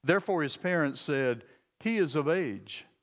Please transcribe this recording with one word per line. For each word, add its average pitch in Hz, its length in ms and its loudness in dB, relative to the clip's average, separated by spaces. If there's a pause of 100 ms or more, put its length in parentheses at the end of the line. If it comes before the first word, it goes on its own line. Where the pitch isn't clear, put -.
Therefore 180 400 2
his 139 140 -4
parents 156 440 0
said, 131 420 0 (360)
"He 220 180 0
is 160 180 2
of 143 120 2
age. 147 580 -2 (180)